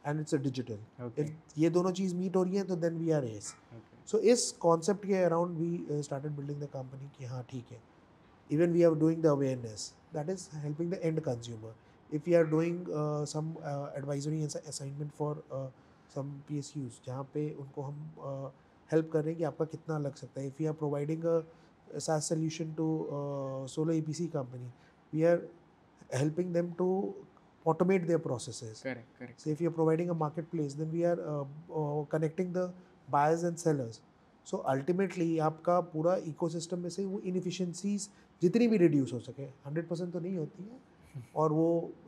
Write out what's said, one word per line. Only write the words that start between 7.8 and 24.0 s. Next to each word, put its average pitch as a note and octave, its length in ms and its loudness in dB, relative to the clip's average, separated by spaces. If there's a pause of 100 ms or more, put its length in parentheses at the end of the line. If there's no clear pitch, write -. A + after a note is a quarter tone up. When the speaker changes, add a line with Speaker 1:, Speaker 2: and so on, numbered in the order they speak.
Speaker 1:
Even E3+ 240 4
we E3+ 140 8
are D#3 120 0
doing D#3+ 220 2
the D3 140 8
awareness, B2 560 -4 (220)
that D#3+ 200 -4
is F3 40 -12 (260)
helping E3+ 280 -2
the F3+ 80 -6
end D#3+ 160 0
consumer। A#2 540 -6 (420)
If D3+ 60 0
we E3+ 120 2
are E3 180 8
doing, E3+ 280 2
uh, D3+ 480 -2
some, D#3 240 -4
uh, C#3+ 360 -6 (140)
advisory D3 460 -2
and D3 100 -6
assignment C#3+ 540 -8 (120)
for, D3 100 0
uh, C3+ 360 -8 (460)
some C#3 120 -4 (220)
पीएसयूज़, C#3 440 -6 (140)
जहाँ C3 180 -6 (100)
पे D3+ 200 -2
उनको C#3 280 -10
हम, D3 360 -10
uh, C#3 340 -8 (400)
हेल्प D#3+ 200 2
कर D#3+ 80 2
रहे D3+ 80 -2
हैं E3 100 -4
कि E3 60 0
आपका D3 200 -2
कितना D3+ 340 -6
लग C#3+ 160 -4
सकता - 260 -14
है। C3+ 120 -6
If - 80 -16
we D#3 100 2
are D#3 120 -6
providing D3 420 -2
a E3 180 4 (520)
SaaS D#3 380 0
solution D#3+ 340 0 (140)
to, D#3+ 200 0
uh, C#3 760 -4
solar D#3+ 120 2
E D#3+ 180 2